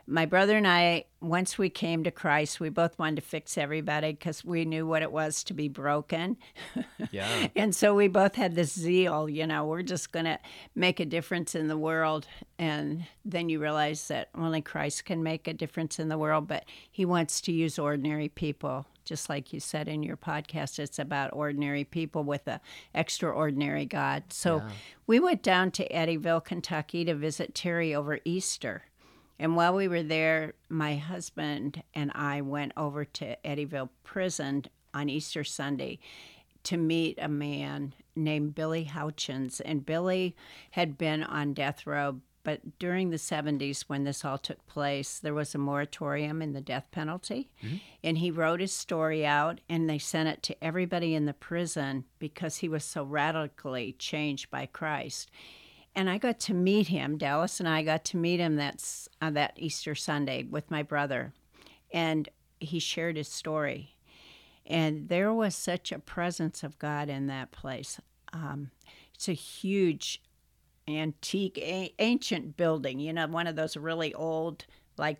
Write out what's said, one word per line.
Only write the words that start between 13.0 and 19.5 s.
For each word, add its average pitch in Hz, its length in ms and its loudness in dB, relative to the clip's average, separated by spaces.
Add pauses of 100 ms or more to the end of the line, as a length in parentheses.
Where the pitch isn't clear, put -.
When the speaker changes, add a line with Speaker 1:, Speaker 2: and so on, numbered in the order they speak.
Speaker 1:
then 170 240 -2
you 156 120 2
realize 151 480 0
that 131 260 -2
only 160 280 0
Christ 147 420 -4
can 165 180 -2
make 160 260 -2
a 156 60 -4
difference 160 440 -4
in 160 100 -2
the 156 100 0
world, 156 280 4
but - 180 -4 (260)
he 196 140 0
wants 175 380 2
to 175 100 0
use 160 260 2
ordinary 147 500 0
people. 143 580 -4 (180)
Just - 240 -8
like 143 240 -4